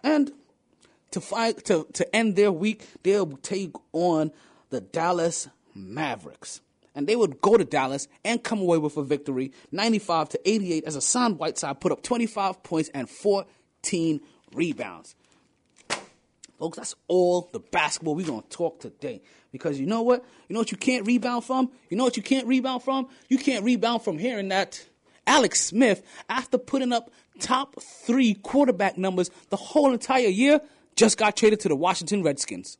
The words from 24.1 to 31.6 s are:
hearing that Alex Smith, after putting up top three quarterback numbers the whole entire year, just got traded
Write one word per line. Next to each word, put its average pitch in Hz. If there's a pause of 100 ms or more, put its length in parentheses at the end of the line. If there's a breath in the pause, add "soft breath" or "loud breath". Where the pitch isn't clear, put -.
hearing 202
that 190 (440 soft breath)
Alex 247
Smith, 214 (280 loud breath)
after 247
putting 254
up 233 (300 soft breath)
top 262
three 240
quarterback 240
numbers 185 (200 loud breath)
the 202
whole 285
entire 247
year, 269 (320 loud breath)
just 226
got 208
traded 214